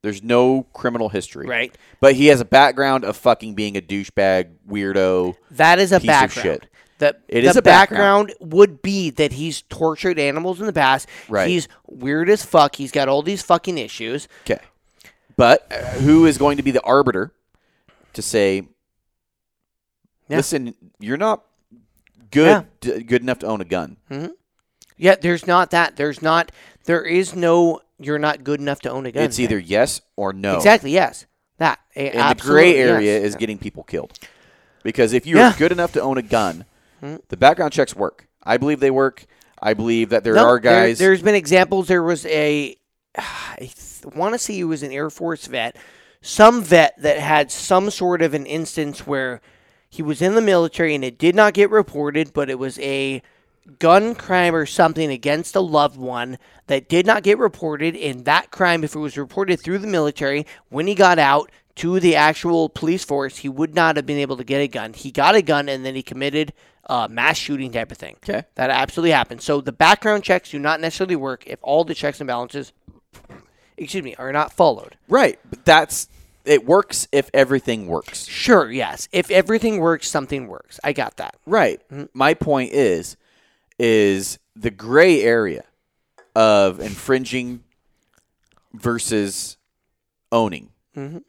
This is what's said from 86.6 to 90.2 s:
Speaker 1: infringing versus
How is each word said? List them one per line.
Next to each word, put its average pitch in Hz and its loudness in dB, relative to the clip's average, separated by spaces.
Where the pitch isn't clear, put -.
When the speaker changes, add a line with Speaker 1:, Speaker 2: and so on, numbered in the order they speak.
Speaker 1:
infringing 123 -6
versus 110 -4